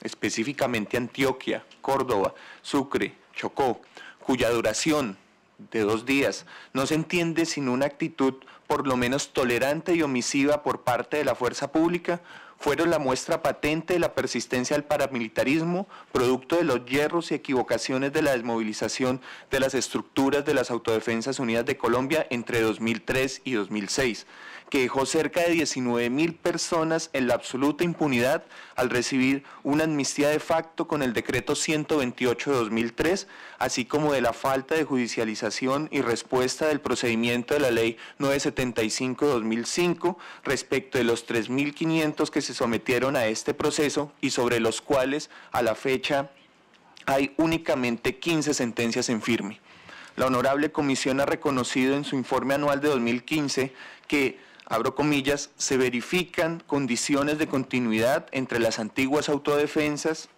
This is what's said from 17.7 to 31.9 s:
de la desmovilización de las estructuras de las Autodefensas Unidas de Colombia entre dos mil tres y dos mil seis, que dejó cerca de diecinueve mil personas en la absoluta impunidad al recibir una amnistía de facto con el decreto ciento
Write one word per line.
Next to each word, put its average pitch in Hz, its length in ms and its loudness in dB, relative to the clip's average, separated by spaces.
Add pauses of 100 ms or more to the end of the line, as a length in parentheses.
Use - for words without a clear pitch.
de 156 100 2
la 143 100 4
desmovilización 117 880 -2 (300)
de 135 100 0
las 131 140 2
estructuras 135 680 0
de 147 100 2
las 123 180 2
Autodefensas 113 680 -2
Unidas 117 280 0
de 139 100 -2
Colombia 135 540 0
entre 120 300 -2
dos 107 200 2
mil 113 220 -2
tres 131 420 -2
y 127 80 -4
dos 101 180 -2
mil 104 180 -4
seis, 127 380 -2 (440)
que 139 120 2
dejó 131 240 0
cerca 156 360 0
de 175 80 4
diecinueve 123 600 0
mil 160 240 0
personas 165 800 -2
en 131 160 0
la 120 60 4
absoluta 143 500 0
impunidad 147 600 2 (300)
al 123 160 0
recibir 127 540 2 (180)
una 147 220 2
amnistía 147 440 0
de 151 120 2
facto 160 480 -2
con 147 140 -2
el 127 100 0
decreto 123 420 -2
ciento 151 440 0